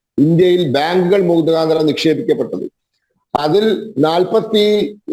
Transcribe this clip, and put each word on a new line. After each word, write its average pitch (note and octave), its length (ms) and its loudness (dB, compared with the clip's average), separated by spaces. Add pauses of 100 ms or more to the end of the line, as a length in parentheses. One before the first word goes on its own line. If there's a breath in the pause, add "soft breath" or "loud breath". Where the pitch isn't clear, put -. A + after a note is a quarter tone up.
(180)
ഇന്ത്യയിൽ E3+ 540 2
ബാങ്കുകൾ F3 500 0
മുഖാന്തരം D#3+ 640 0
നിക്ഷേപിക്കപ്പെട്ടത്, C#3 840 -2 (680)
അതിൽ F3+ 640 0
നാൽപത്തി, G3+ 1000 0 (140)